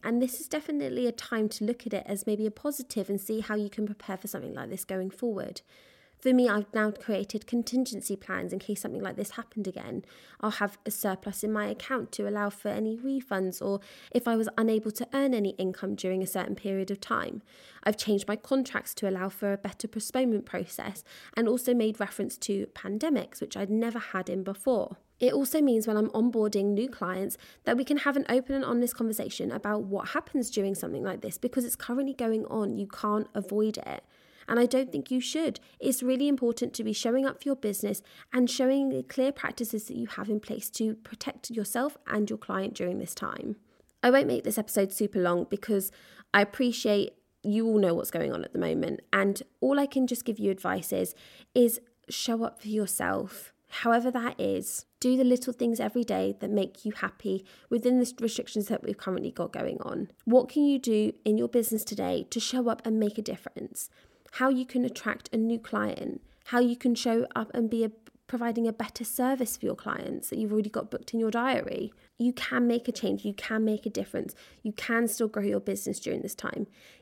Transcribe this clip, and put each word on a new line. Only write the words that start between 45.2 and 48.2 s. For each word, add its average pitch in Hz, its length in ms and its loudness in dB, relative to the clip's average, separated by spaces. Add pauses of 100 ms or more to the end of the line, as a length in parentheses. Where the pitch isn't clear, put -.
long 175 300 2
because 202 400 -2 (420)
I 202 80 8
appreciate 214 720 2 (320)
you 220 240 2
all 220 100 6
know 185 160 6
what's - 160 -2
going 160 240 0